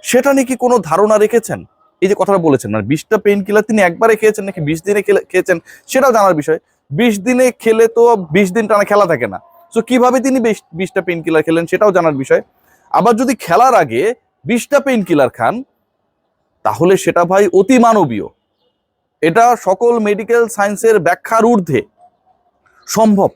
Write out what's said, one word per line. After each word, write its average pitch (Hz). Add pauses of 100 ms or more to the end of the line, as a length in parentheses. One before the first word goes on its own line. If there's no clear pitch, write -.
সেটা 262
নিয়ে 269
কি 254
কোনো 247
ধারণা 196
রেখেছেন? 208 (360)
এই 185
যে 196
কথাটা 196
বলেছেন, 143
মানে, 107
বিশটা 151
পেইনকিলার 202
তিনি 214
একবারে 202
খেয়েছেন 214
নাকি 190
বিশ 160
দিনে 202
খেলে, 196
খেয়েছেন, 180 (280)
সেটাও 262
জানার 202
বিষয়। 156 (320)
বিশ 202
দিনে 247
খেলে 226
তো 233 (160)
বিশ 185
দিন 214
টানা 202
খেলা 202
থাকে 127
না। 95 (360)
So, 226
কিভাবে 247
তিনি 262
বিশ, 220 (100)
বিশটা 180
পেইনকিলার 165
খেলেন, 165
সেটাও 202
জানার 170
বিষয়। 143 (500)
আবার 214
যদি 240
খেলার 233
আগে 160 (320)
বিশটা 233
পেইনকিলার 180
খান, 165 (1000)
তাহলে 151
সেটা, 175
ভাই, 190
অতি 196
মানবীয়। 185 (960)
এটা 226
সকল 233
মেডিকেল 220
সায়েন্সের 208
ব্যাখ্যার 180
ঊর্ধ্বে 180 (1080)
সম্ভব। 202